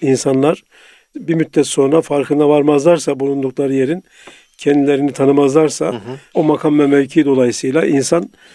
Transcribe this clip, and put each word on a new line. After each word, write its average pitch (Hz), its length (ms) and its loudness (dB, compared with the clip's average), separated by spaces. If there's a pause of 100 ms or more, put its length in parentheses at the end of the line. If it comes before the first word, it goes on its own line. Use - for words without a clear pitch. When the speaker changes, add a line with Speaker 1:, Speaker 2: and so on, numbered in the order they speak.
Speaker 1:
insanlar 135 640 0 (520)
bir 165 180 -6
müddet 156 340 0
sonra 143 340 0
farkına 147 480 0
varmazlarsa 147 680 2
bulundukları 139 540 -4
yerin, 135 300 -2 (540)
kendilerini 143 560 0
tanımazlarsa 143 720 2
Speaker 2:
Hı - 60 -4
hı. 120 280 -12 (140)
Speaker 1:
o 160 100 0
makam 151 360 0
ve 143 80 2
mevki 139 380 2
dolayısıyla 131 600 0
insan 151 440 -2 (260)